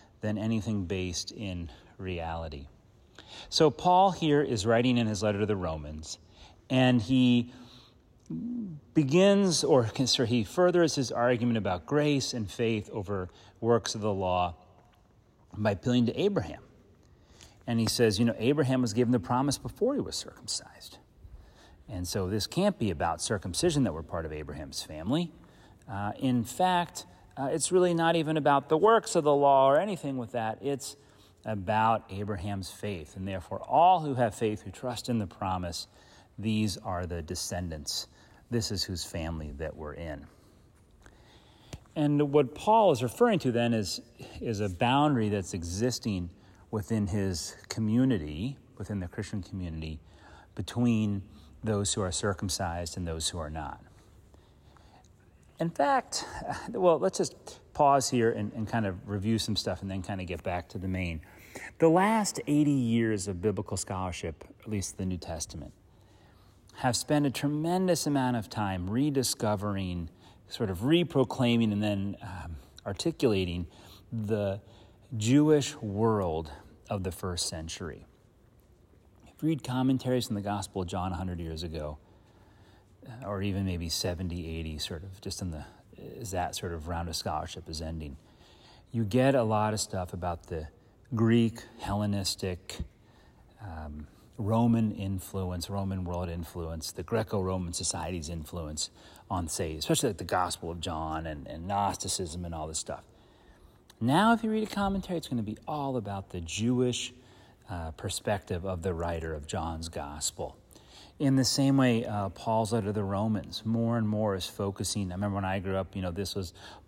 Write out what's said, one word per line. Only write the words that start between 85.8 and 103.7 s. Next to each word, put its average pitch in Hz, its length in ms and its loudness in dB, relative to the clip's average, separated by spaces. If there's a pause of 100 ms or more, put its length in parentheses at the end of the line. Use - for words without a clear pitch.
as 98 120 -10
that 87 240 -4
sort 87 160 -8
of 80 160 -10
round 85 200 -4
of 82 60 -8
scholarship 82 540 -6
is 80 120 -8
ending, 78 360 -8 (760)
you 113 140 0
get 127 320 4
a 117 80 4
lot 107 280 2
of 107 60 -4
stuff 92 340 -6
about 87 360 -6
the 78 180 -6 (480)
Greek, 113 480 4 (160)
Hellenistic, 98 1000 -4 (840)
um, 78 460 -12 (280)
Roman 113 540 4
influence, 95 800 -4
Roman 95 320 -4
world 87 260 -4
influence, 82 640 -8
the 87 140 -10
Greco-Roman 92 680 -2
society's 85 560 -6
influence 80 640 -8 (400)
on, 87 160 -2
say, 80 300 -4
especially 139 320 0
like 98 80 -2
the - 80 -10
Gospel 87 480 -2
of 85 80 -8
John 80 460 -6
and, 73 200 -10
and 82 220 -10
Gnosticism 90 760 -2
and 80 80 -6
all 78 140 -6
this 78 120 -6
stuff. - 260 -8 (960)